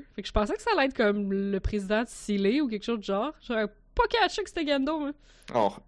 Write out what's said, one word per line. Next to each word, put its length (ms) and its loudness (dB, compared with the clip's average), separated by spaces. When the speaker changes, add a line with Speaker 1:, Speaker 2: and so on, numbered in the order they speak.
Speaker 1:
Fait 60 -8
que 60 -12
je 40 -10
pensais 240 2
que 60 -10
ça 140 -2
allait 100 4
être 100 -4
comme 360 2
le 280 -2
président 420 0
de 60 -8
Sealey 520 0
ou 80 2
quelque 160 -4
chose 140 -2
de 60 -10
genre. 360 -2
J'avais 280 -2
pas 140 4
catché 340 2
que 60 -10
c'était 180 -4
Gendo, 320 0
moi. 140 -4
Speaker 2:
Oh, 180 4